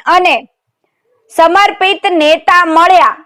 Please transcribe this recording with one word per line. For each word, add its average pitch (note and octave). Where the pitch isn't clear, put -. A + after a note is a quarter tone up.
અને E4+
સમર્પિત F#4+
નેતા E4+
મળ્યા? E4